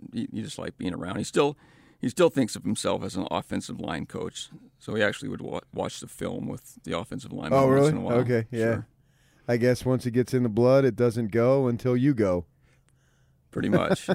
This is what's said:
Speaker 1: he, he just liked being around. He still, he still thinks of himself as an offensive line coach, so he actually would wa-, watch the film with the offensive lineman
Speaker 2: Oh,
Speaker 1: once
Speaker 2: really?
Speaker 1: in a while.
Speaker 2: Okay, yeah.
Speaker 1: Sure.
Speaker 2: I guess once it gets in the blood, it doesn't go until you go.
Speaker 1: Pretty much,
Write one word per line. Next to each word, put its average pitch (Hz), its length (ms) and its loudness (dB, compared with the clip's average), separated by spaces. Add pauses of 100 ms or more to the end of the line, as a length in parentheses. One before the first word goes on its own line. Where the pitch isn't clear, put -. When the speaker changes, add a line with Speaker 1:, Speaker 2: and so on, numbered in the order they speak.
(120)
Speaker 1:
he, - 200 -6
he 110 100 -8
just - 160 -12
liked 85 200 -10
being 87 160 -6
around. 87 220 -8
He 107 80 -4
still, 147 320 0 (420)
he 127 100 -4
still 170 220 4
thinks 127 240 0
of 92 80 -10
himself 101 400 -2
as 98 140 -8
an 95 160 -4
offensive - 480 -6
line 80 260 -6
coach, - 440 -10 (280)
so 117 160 -10
he 110 80 0
actually 104 280 -2
would 95 100 -8
wa-, - 200 -8 (140)
watch - 240 -6
the - 80 -14
film - 400 -8
with - 380 -12
the 82 120 -4
offensive - 360 -10
lineman 95 260 0
Speaker 2:
Oh, 135 80 6
Speaker 1:
once 135 80 6
Speaker 2:
really? 139 140 6
Speaker 1:
in 156 80 2
a - 40 -4
while. 104 180 0
Speaker 2:
Okay, 120 340 2
yeah. 113 80 -2
Speaker 1:
Sure. 113 260 0 (600)
Speaker 2:
I 120 100 2
guess 123 260 2
once 127 220 0
it 120 40 -2
gets 120 240 2
in 123 80 2
the 120 60 2
blood, 123 360 6
it 113 120 2
doesn't 117 340 0
go 123 380 4
until 123 280 0
you 135 180 4
go. 92 320 2 (1080)
Speaker 1:
Pretty - 160 -2
much, - 460 2